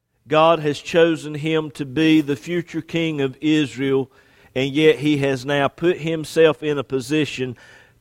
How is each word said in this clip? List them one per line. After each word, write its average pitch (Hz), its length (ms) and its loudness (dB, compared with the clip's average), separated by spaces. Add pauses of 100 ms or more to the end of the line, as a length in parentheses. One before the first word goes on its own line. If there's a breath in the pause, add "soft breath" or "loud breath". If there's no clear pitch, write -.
(280)
God 160 320 4
has 151 200 -4
chosen 160 540 2
him 156 380 -2
to - 140 -10
be 156 360 2
the 139 160 -4
future 165 440 -6
king 160 380 -4
of 135 220 -4
Israel, 135 680 0 (460 soft breath)
and 135 160 -2
yet 151 280 4
he 147 180 0
has 135 280 -2
now 143 220 0
put 170 300 -2
himself 160 680 0
in 147 140 -2
a 135 80 -6
position 131 720 -4 (440 soft breath)